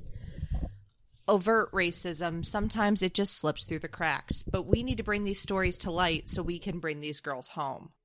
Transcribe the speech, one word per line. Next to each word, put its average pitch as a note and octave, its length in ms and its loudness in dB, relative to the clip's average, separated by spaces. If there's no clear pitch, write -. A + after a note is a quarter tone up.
overt G#3 420 4
racism. E3+ 720 -2
Sometimes G#3+ 600 2
it F#3 100 2
just - 240 2
slips - 300 0
through D#3+ 140 -4
the E3+ 60 -6
cracks, - 580 -2
but F#3+ 180 -2
we G3 200 6
need B3+ 140 -2
to A3+ 60 -4
bring G#3 220 0
these G3 140 0
stories F#3 380 2
to F#3+ 140 -4
light E3 360 2
so - 160 -2
we E3+ 160 -2
can F3+ 200 -4
bring D#3 220 -4
these D3+ 200 -6
girls C3+ 280 -6
home. C#3 420 -6